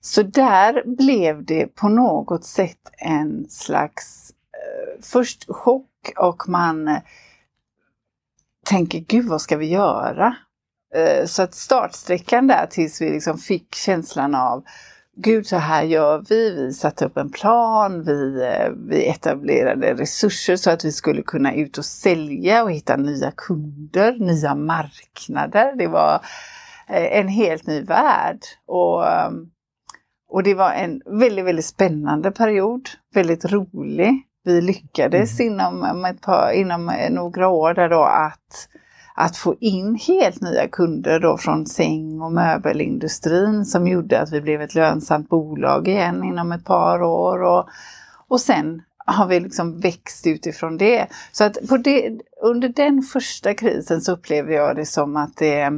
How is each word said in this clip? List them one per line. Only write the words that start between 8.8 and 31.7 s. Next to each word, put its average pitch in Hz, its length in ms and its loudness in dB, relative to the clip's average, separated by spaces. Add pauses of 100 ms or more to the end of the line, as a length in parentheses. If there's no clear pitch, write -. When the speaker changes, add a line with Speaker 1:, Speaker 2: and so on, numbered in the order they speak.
Speaker 1:
"Gud, 226 280 0
vad 156 140 -2
ska 160 160 -2
vi 156 120 -4
göra?" 185 680 0 (600)
Eh, 156 300 2
så - 160 -2
att 175 120 -2
startsträckan 240 920 0
där 170 180 4
tills 160 360 -4
vi 160 80 0
liksom 156 280 -4
fick - 380 -6
känslan 156 600 -2
av, 127 280 0 (520)
"Gud, 214 320 2
så 190 80 -2
här 156 280 0
gör 156 460 2
vi." 220 260 2
Vi 135 180 -4
satte - 320 -2
upp - 120 -6
en 139 120 -4
plan, 214 720 2
vi, 139 400 -2
eh, - 260 0 (200)
vi - 200 2
etablerade 131 840 0
resurser 175 640 -2
så 185 160 2
att 165 140 0
vi 151 60 -2
skulle 151 300 -2
kunna 143 320 -2
ut 147 240 -4
och 143 80 -8
sälja 175 800 0
och 202 80 -2
hitta 147 260 -2
nya 139 340 -2
kunder, 151 880 -2
nya 156 360 0
marknader. 156 1200 -2
Det 190 100 0
var, 156 260 4 (720)
eh, 170 320 0
en 196 80 0
helt 196 400 0
ny 151 140 -4
värld. 233 580 2 (280)
Och, 175 400 0
ehm, 165 420 -2 (800)
och 196 140 -2
det 196 100 2
var 185 180 2
en 170 340 -4
väldigt, 208 400 0
väldigt 165 200 0
spännande 156 640 0